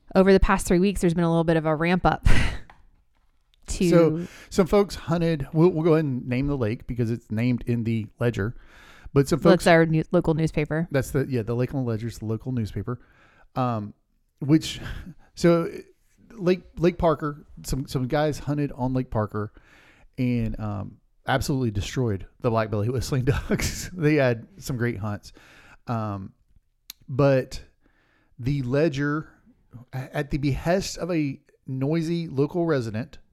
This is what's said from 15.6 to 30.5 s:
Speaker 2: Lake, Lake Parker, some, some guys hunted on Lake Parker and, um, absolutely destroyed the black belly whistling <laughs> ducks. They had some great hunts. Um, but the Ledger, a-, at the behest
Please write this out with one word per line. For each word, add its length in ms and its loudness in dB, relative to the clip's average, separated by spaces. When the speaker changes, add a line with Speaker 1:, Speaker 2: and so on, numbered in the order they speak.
Speaker 2:
Lake, 300 -2
Lake 200 0
Parker, 480 -2
some, 220 -4
some 220 -4
guys 300 0
hunted 340 -4
on 220 -4
Lake 160 -2
Parker 420 -4
and, 420 -2
um, 360 -8
absolutely 440 0
destroyed 560 -4
the 100 0
black 200 0
belly 180 -2
whistling 360 -2
<laughs> 240 -2
ducks. 460 -4
They 220 0
had 300 0
some 180 -8
great 220 -4
hunts. 340 -10
Um, 460 -8
but 540 0
the 240 -4
Ledger, 640 -2
a-, 240 -10
at 140 -6
the 80 -2
behest 600 -2